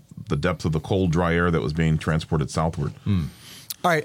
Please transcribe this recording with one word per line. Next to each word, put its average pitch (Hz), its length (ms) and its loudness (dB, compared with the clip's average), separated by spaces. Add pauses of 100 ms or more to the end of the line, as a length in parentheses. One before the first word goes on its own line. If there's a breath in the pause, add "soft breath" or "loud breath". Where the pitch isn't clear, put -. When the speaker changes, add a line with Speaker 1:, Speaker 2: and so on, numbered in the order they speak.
(280)
Speaker 1:
the - 80 0
depth 80 280 -2
of 85 80 0
the 80 80 0
cold, 95 320 0
dry 85 220 2
air 87 180 4
that 76 100 2
was 73 100 -2
being 80 260 2
transported 78 520 0
southward. 80 420 -2 (120)
Speaker 2:
Hmm. 92 220 0 (580 loud breath)
Speaker 3:
All 180 80 4
right, 151 120 2